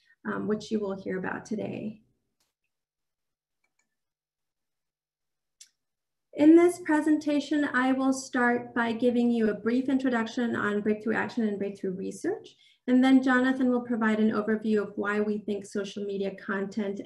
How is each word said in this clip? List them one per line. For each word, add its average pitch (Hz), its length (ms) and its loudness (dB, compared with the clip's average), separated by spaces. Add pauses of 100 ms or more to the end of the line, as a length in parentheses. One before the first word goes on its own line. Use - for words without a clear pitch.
(260)
um, 196 200 -6
which 214 240 -4
you 220 100 -2
will 196 140 -4
hear 190 240 -8
about 190 260 -8
today. 214 560 -8 (4000)
In 311 240 8
this 349 260 6
presentation, 302 920 0
I 254 180 2
will 262 220 2
start 240 600 -2
by 233 180 0
giving 240 380 2
you 226 200 2
a 196 40 -2
brief 254 360 -2
introduction 240 640 -2
on 208 240 -2
Breakthrough 214 360 -2
Action 214 300 -2
and 202 120 -4
Breakthrough 196 360 -6
Research, 196 600 -8 (300)
and 254 180 4
then 262 180 6
Jonathan 262 480 2
will 247 120 0
provide 220 360 0
an 220 140 2
overview 214 480 0
of 196 160 -8
why 208 240 -2
we 208 200 -2
think 202 260 -6
social 202 380 -8
media 196 320 -4
content 196 680 -6